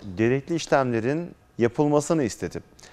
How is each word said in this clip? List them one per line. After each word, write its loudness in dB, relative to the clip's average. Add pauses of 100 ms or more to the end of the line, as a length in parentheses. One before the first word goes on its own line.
(180)
gerekli 2
işlemlerin 0 (260)
yapılmasını 2
istedi. -6 (340)